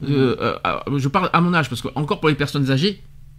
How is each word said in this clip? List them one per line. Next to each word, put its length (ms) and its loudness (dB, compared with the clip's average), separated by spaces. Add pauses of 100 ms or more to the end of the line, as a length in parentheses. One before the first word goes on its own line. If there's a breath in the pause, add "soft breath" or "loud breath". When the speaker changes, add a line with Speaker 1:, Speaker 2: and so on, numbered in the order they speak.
Speaker 1:
Mhm. 120 -8
Speaker 2:
Euh, 280 2
euh, 140 0 (340)
euh, 100 0
je 100 0
parle 260 0
à 80 4
mon 100 2
âge, 160 2
parce 140 -8
que 120 -6
encore 260 -2
pour 100 4
les 60 2
personnes 340 -2
âgées, 320 0 (360)